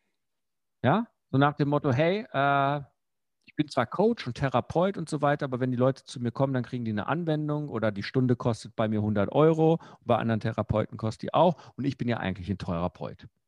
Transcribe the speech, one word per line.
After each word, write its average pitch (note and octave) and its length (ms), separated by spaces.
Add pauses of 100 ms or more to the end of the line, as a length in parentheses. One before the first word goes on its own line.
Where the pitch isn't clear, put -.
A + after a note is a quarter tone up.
(840)
Ja, F#3 240 (240)
so - 60
nach C#3+ 180
dem C#3+ 140
Motto, C#3+ 240
hey, E3+ 400
äh, C#3 480 (640)
ich - 120
bin D3+ 120
zwar B2 160
Coach A3+ 420
und A#2 120
Therapeut D#3 580
und E3 140
so D3 100
weiter, D3 240
aber B2+ 160
wenn B2+ 120
die A#2+ 40
Leute B2+ 280
zu - 140
mir A#2+ 120
kommen, C#3 240
dann B2+ 80
kriegen A#2+ 240
die A2 60
eine G#2 160
Anwendung D3+ 600
oder A2 240
die G2+ 120
Stunde B2+ 320
kostet - 380
bei A2 140
mir G#2+ 140
hundert G#2 300
Euro D#3+ 420
und - 320
bei A#2+ 100
anderen A2+ 240
Therapeuten A2 560
kostet A2 280
die - 100
auch E3 400
und B2 100
ich C#3 140
bin A#2+ 100
ja A#2 80
eigentlich F#2 320
ein G2 80
Therapeut. E2 720 (200)